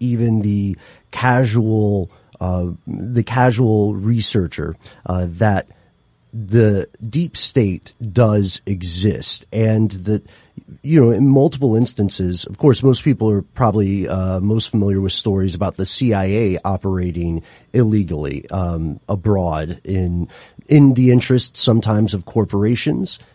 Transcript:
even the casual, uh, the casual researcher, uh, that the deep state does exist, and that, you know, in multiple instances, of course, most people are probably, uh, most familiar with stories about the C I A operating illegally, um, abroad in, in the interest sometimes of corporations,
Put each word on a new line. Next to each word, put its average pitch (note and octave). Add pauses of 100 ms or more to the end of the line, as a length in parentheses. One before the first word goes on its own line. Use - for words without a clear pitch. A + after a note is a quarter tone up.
even A#2
the G2+ (320)
casual, A2 (300)
uh, F2+ (180)
the G#2+
casual A2+
researcher, G2 (300)
uh, F2+
that G2 (640)
the G#2+ (220)
deep D#3
state - (180)
does G#2
exist, F2+
and A2
that, F#2+ (560)
you D#3
know, A#2
in A#2
multiple C3+
instances, F#2+
of -
course, C3
most C3
people A2+
are G2+
probably, G2+
uh, F#2
most G#2+
familiar G2+
with G2
stories F#2+
about F#2
the G2
C B2
I F#2+
A G2+
operating F2+ (300)
illegally, E2+
um, E2+
abroad F2
in, F2 (400)
in C#3+
the B2
interest B2
sometimes A2
of F#2
corporations, G#2+ (160)